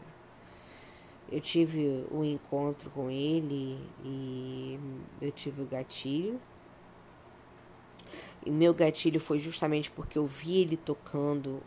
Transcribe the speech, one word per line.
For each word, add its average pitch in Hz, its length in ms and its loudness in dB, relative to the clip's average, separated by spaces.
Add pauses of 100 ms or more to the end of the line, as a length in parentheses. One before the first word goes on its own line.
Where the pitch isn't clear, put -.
(1300)
eu 151 120 -2
tive 151 680 2
o 156 140 0
encontro 143 680 -2
com 131 200 -4
ele 139 680 0 (280)
e 131 720 -6 (420)
eu 139 80 -2
tive 139 340 -6
o - 20 -4
gatilho. 139 720 -2 (2000)
E - 40 -2
meu 165 240 8
gatilho 160 460 4
foi 151 180 2
justamente 151 540 0
porque - 260 -6
eu 151 80 4
vi 160 360 2
ele 165 160 2
tocando 143 880 -2